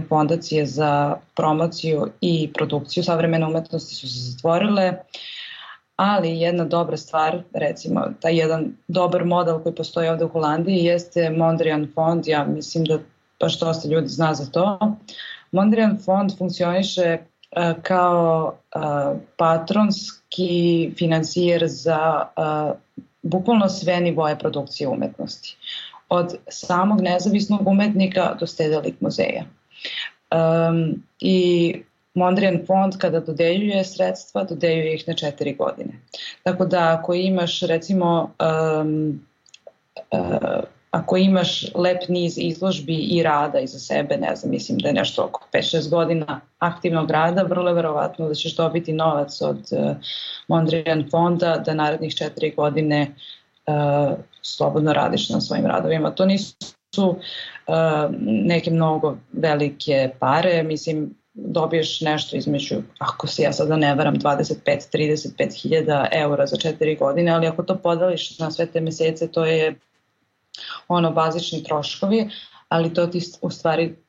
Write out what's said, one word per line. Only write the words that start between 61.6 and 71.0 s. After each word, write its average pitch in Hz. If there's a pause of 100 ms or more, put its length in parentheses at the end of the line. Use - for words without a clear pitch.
nešto 151
između, - (240)
ako -
se -
ja 147
sada 156
ne 143
varam, 143
dvadeset 147
pet, 143
trideset 151
pet -
hiljada 156
eura 147
za 151
četiri 156
godine, 151
ali 165
ako 160
to 190
podeliš 170
na 160
sve 165
te 165
mesece, 160
to 165
je, 156 (1120)
ono, 170